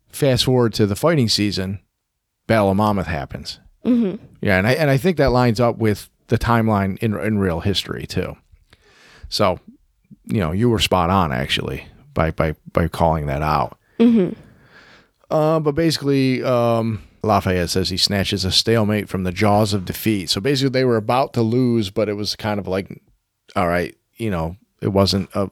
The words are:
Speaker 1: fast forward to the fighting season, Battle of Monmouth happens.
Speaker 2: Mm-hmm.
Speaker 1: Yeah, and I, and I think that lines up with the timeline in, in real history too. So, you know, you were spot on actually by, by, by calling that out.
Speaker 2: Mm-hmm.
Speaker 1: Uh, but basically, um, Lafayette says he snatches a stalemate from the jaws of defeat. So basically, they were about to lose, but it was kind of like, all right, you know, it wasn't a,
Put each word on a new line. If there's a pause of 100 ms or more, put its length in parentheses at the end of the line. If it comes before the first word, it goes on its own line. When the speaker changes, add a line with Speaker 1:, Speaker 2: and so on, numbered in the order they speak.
Speaker 1:
fast
forward
to
the
fighting
season, (680)
Battle
of
Monmouth
happens. (240)
Speaker 2:
Mm-hmm. (160)
Speaker 1:
Yeah,
and
I,
and
I
think
that
lines
up
with (200)
the
timeline
in,
in
real
history
too. (920)
So, (640)
you
know,
you
were
spot
on
actually (280)
by,
by, (180)
by
calling
that
out. (220)
Speaker 2:
Mm-hmm. (1000)
Speaker 1:
Uh,
but
basically,
um, (200)
Lafayette
says
he
snatches
a
stalemate
from
the
jaws
of
defeat.
So
basically,
they
were
about
to
lose,
but
it
was
kind
of
like, (540)
all
right, (200)
you
know, (240)
it
wasn't
a,